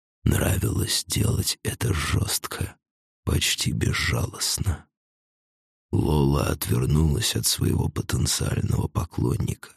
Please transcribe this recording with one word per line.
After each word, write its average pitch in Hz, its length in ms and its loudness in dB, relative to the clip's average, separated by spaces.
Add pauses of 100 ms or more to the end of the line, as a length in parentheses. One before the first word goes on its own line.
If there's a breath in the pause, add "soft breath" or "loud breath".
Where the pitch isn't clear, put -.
(240)
нравилось - 840 2
делать 104 560 0
это - 300 -2
жестко, - 840 -2 (460)
почти - 480 0
безжалостно. - 1160 -2 (1040)
Лола 71 560 2
отвернулась 69 880 2
от - 100 -2
своего - 440 0
потенциального - 1000 -2
поклонника, - 880 -4